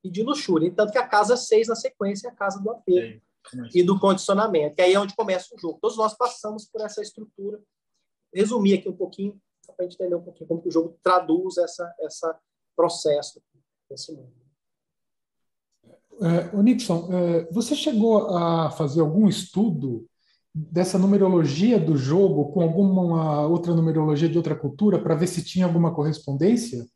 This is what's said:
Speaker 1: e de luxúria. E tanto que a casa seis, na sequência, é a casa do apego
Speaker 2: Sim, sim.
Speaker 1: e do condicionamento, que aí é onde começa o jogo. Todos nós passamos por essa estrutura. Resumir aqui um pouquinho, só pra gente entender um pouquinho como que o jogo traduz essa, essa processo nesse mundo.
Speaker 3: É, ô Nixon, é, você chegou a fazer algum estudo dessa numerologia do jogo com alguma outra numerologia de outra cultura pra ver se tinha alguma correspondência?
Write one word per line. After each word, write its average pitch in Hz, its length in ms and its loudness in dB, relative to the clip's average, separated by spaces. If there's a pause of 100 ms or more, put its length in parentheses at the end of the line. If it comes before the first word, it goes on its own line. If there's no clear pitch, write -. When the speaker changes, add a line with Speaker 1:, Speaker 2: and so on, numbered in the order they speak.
Speaker 1:
e 185 40 -10
de 180 140 -6
luxúria. 185 460 0
E - 20 -2
tanto 208 220 0
que 208 60 0
a 196 100 -2
casa 208 280 4
seis, 226 300 2
na 226 80 -2
sequência, 202 540 -6
é - 20 -10
a - 40 -20
casa 196 280 -6
do 220 80 -6
apego 180 500 -2 (280)
Speaker 2:
Sim, 120 220 -14
sim. 175 100 2
Speaker 1:
e - 20 6
do 190 160 4
condicionamento, 196 760 0
que 185 60 2
aí 185 120 6
é 202 60 4
onde 196 160 -8
começa 190 360 -4
o 214 60 -20
jogo. 160 240 -10
Todos 226 140 -2
nós 214 180 -2
passamos 214 520 -6
por 214 140 -12
essa 214 220 -8
estrutura. 214 580 -14 (720)
Resumir 196 460 2
aqui 196 100 -6
um 180 80 -8
pouquinho, 196 440 -8 (240)
só - 80 -20
pra 180 120 -8
gente 180 100 -10
entender 180 200 -4
um 170 80 -6
pouquinho 165 240 -20
como 165 160 -6
que 180 60 -6
o - 20 -4
jogo 165 320 -2
traduz 180 540 0
essa, 170 440 -6
essa 160 380 -8 (380)
processo 160 680 -2 (480)
nesse 139 220 -16
mundo. 127 200 -20 (1900)
Speaker 3:
É, 170 340 0
ô 202 80 2
Nixon, 175 500 2
é, 170 380 0
você 240 240 -2
chegou 220 600 2
a 165 340 0
fazer 156 300 -2
algum 175 280 4
estudo 139 800 -4 (520)
dessa 180 400 -2
numerologia 190 800 4
do 156 180 2
jogo 147 560 2
com 190 80 0
alguma 165 840 2
outra 170 260 0
numerologia 160 560 2
de 156 80 0
outra 156 200 -2
cultura 196 440 0
pra 160 140 0
ver 170 140 0
se - 160 -6
tinha 185 200 0
alguma 170 300 2
correspondência? 147 880 -2 (120)